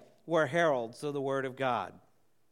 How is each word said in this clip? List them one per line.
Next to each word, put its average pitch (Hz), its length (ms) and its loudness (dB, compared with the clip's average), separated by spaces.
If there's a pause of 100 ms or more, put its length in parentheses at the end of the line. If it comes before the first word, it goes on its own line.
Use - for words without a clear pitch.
(260)
were 160 180 4
heralds 131 580 0
of 147 120 -4
the 139 80 -4
word 135 240 -2
of 123 100 -10
God. 117 420 -2 (540)